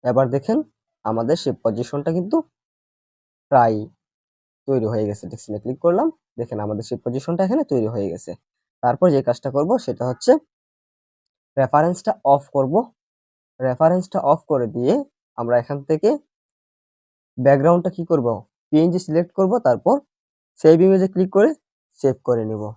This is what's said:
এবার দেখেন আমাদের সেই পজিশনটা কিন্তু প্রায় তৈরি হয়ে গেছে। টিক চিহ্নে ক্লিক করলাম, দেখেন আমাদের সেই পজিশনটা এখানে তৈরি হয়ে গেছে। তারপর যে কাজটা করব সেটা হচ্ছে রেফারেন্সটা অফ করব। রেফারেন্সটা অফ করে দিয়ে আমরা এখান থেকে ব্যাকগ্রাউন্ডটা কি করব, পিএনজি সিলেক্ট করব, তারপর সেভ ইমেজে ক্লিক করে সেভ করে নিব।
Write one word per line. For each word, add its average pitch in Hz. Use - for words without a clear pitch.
এবার 127
দেখেন 220
আমাদের 117
সেই 131
পজিশনটা 120
কিন্তু 220
প্রায় 117
তৈরি 127
হয়ে 107
গেছে। 107
টিক 117
চিহ্নে 107
ক্লিক 127
করলাম, 202
দেখেন 117
আমাদের 107
সেই 120
পজিশনটা 135
এখানে 269
তৈরি 113
হয়ে 101
গেছে। 87
তারপর 123
যে 135
কাজটা 120
করব 156
সেটা -
হচ্ছে 175
রেফারেন্সটা 156
অফ 143
করব। 135
রেফারেন্সটা 160
অফ 160
করে 127
দিয়ে 127
আমরা 120
এখান 143
থেকে 160
ব্যাকগ্রাউন্ডটা 147
কি 175
করব, 139
পিএনজি 170
সিলেক্ট 170
করব, 190
তারপর 175
সেভ 160
ইমেজে 190
ক্লিক 185
করে 226
সেভ 135
করে 117
নিব। 107